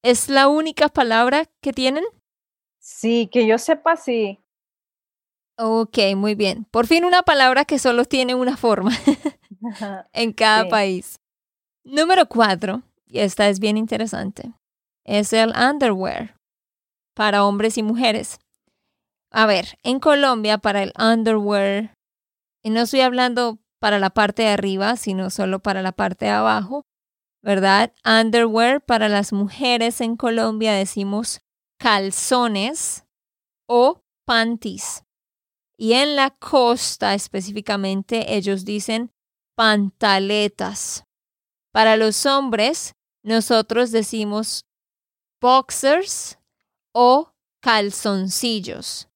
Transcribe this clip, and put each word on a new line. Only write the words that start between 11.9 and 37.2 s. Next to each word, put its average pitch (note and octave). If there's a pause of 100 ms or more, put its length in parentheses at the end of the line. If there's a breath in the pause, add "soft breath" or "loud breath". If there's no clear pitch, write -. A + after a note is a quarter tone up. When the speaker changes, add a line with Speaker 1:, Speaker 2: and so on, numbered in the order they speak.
Speaker 1:
cuatro, G#3 (240)
y -
esta G3+
es G3
bien G#3
interesante, A3 (520)
es G#3
el A3+
underwear A#3+ (760)
para G3+
hombres G3+
y A3
mujeres. A#3 (960)
A A3
ver, G3
en B3+
Colombia B3+
para G3+
el F#3+
underwear, G#3+ (680)
y A3
no A3+
estoy C4
hablando B3 (220)
para G#3
la F#3+
parte G#3
de A3
arriba, G3
sino F#3+
solo F#3+
para F#3+
la F#3
parte G3
de G#3
abajo, G#3+ (600)
¿verdad? G3 (120)
Underwear A3+
para G#3+
las G3+
mujeres A#3
en A#3
Colombia A3+
decimos G3 (380)
calzones A3 (640)
o B3 (260)
panties. A3+ (760)
Y A3
en C#4+
la C#4
costa A#3+
específicamente G3+